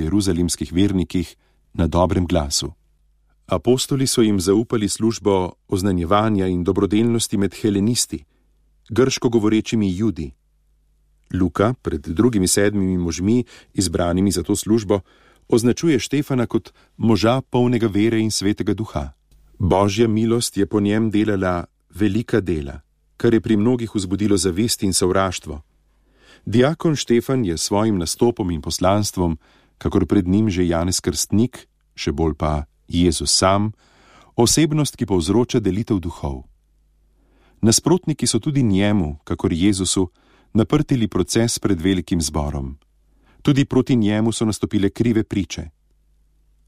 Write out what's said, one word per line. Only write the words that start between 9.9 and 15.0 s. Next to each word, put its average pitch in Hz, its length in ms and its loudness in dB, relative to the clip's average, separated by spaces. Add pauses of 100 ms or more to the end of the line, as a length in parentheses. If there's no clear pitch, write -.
Judi. 87 360 -4 (1000)
Luka 95 500 0
pred 76 260 -6
drugimi 101 400 2
sedmimi 98 500 0
možmi, 90 460 0 (300)
izbranimi 90 560 0
za 87 120 -2
to 101 140 -2
službo, 104 440 0 (480)